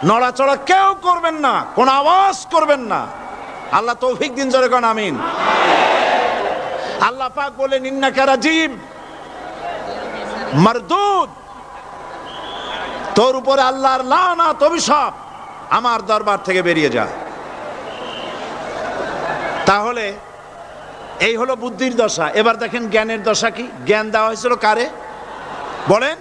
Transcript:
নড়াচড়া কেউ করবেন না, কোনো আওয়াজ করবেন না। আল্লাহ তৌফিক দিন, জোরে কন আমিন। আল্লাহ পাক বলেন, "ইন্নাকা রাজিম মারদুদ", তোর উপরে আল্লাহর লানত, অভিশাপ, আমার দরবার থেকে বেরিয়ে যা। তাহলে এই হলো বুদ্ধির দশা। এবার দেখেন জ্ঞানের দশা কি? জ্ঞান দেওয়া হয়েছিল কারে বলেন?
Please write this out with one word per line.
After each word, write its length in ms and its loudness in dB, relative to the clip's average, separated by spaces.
নড়াচড়া 500 4
কেউ 460 4
করবেন 320 2
না, 320 2
কোনো 160 6
আওয়াজ 600 4
করবেন 280 4
না। 280 -4
আল্লাহ 240 2
তৌফিক 400 -2
দিন, 140 0
জোরে 180 4
কন 160 4
আমিন। 380 0
আল্লাহ 340 0
পাক 220 -4
বলেন, 280 0
"ইন্নাকা 400 2
রাজিম 520 2
মারদুদ", 760 2
তোর 200 6
উপরে 260 2
আল্লাহর 420 2
লানত, 600 2
অভিশাপ, 500 2
আমার 320 2
দরবার 420 2
থেকে 180 2
বেরিয়ে 280 4
যা। 180 0
তাহলে 480 0
এই 160 4
হলো 200 0
বুদ্ধির 400 -2
দশা। 340 2
এবার 280 4
দেখেন 320 -4
জ্ঞানের 340 2
দশা 260 2
কি? 180 -6
জ্ঞান 260 2
দেওয়া 160 4
হয়েছিল 280 0
কারে 340 2
বলেন? 340 4